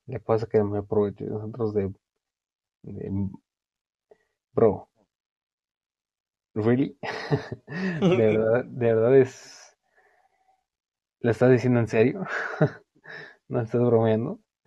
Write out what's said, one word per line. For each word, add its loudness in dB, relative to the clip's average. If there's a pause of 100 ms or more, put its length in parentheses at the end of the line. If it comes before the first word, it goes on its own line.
le -10
puedas -2
sacar 0
el 0
mayor -6
provecho". -2
Y -8
nosotros -6
de, -2 (880)
de, -6 (1200)
Bro, 0 (1700)
¿Really? 0
<laughs> -6 (440)
De 2
verdad, 0
de 0
verdad 4
es, -2 (1400)
¿lo 2
estás 4
diciendo 4
en 0
serio? 2 (340)
<laughs> -2 (640)
¿No -2
estás -2
bromeando? 2 (280)